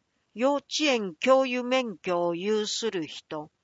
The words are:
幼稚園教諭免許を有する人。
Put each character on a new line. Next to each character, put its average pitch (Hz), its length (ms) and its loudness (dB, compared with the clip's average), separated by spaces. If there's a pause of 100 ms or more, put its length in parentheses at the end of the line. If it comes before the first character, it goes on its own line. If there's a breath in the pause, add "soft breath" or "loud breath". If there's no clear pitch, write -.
(340)
幼 262 200 2
稚 277 120 -4 (200)
園 214 300 0
教 262 280 4
諭 247 180 -2
免 247 340 0
許 175 300 0
を 170 80 0
有 208 320 0
す 226 240 -4
る 175 160 -4
人。 - 440 -12 (140)